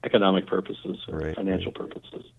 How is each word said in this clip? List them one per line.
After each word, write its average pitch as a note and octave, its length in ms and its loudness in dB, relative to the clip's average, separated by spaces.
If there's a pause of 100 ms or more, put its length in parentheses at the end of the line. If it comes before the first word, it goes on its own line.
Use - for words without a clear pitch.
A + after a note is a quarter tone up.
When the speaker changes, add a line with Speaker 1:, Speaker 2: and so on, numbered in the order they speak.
Speaker 1:
economic F#2+ 440 6
purposes - 500 -4 (100)
or D#2 120 -6
Speaker 2:
Right, D#2 160 -2
Speaker 1:
financial F#2+ 360 -2
Speaker 2:
right. - 180 -8
Speaker 1:
purposes. - 360 -14 (140)